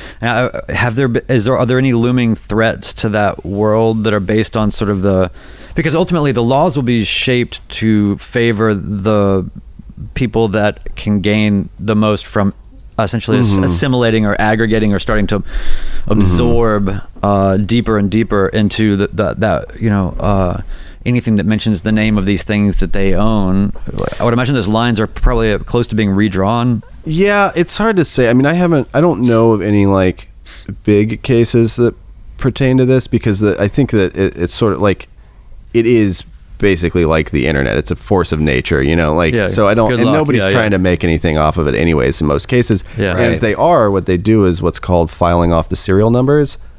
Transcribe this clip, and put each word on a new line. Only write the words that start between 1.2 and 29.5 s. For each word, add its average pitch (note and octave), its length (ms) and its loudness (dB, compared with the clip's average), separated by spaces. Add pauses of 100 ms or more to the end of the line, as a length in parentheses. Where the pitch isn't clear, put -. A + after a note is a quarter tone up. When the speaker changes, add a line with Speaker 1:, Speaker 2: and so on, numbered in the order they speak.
Speaker 1:
is A2 160 0
there, B2+ 140 0
are A#2+ 80 0
there B2+ 120 0
any C3 140 2
looming A#2+ 420 0
threats A2 600 -4
to - 160 -4
that G#2 340 -2
world G#2+ 600 0
that G#2+ 100 0
are G#2 60 0
based G#2+ 360 -2
on G#2+ 140 0
sort G#2 200 -2
of G2 120 -2
the, F#2 280 2 (440)
because D3+ 200 -2
ultimately E3 380 0
the A#2+ 100 0
laws C#3 340 0
will C#3+ 80 -2
be A#2 200 0
shaped - 560 -2 (100)
to G#2 460 0
favor A2+ 580 0
the G2 680 0 (720)
people A2+ 340 0
that G#2 480 -2
can G#2 240 -2
gain G#2 480 0 (100)
the A2 180 -2
most G#2+ 280 0
from G2 300 -2 (440)
essentially A#2 400 0
ass-, A#2 160 2
Speaker 2:
Mm-hmm. F#2+ 100 0
Speaker 1:
assimilating A2+ 600 0
or G2+ 140 0
aggregating G#2+ 560 0
or F#2+ 40 0
starting G#2+ 280 0
to G2+ 140 0
Speaker 2:
Mm-hmm. - 720 2
Speaker 1:
absorb, G#2 800 2 (300)
uh, G2 360 2
deeper A2 380 0
and G2+ 140 0
deeper G#2 380 0
into G#2+ 480 0
the, G2 100 0
the, F2 280 -4
that, - 460 -4
you A2+ 80 0
know, G2 300 0
uh, F#2 420 0 (460)
anything A#2 300 0
that F#2+ 100 0
mentions G#2 360 0
the A2 100 -2
name G#2+ 260 2
of F#2+ 80 -2
these G2 160 0
things G#2 360 0
that F#2+ 140 0
they G2 220 2
own. G2+ 580 2 (460)
I - 60 -2
would A#2 80 2
imagine B2 240 0
those G#2+ 100 -2
lines A2 320 0
are A2 80 0
probably A2+ 540 0
close A#2+ 280 -2
to - 60 -6
being G#2+ 160 0
redrawn. G#2+ 720 0 (220)
Speaker 2:
Yeah, G3 500 0
it's E3+ 220 -2
hard G#3+ 220 0
to D#3+ 60 2
say. B2 260 0
I - 40 2
mean, C3 120 4
I D#3 80 2
haven't, E3+ 380 2
I C#3 80 0
don't D#3 220 2
know A2+ 300 4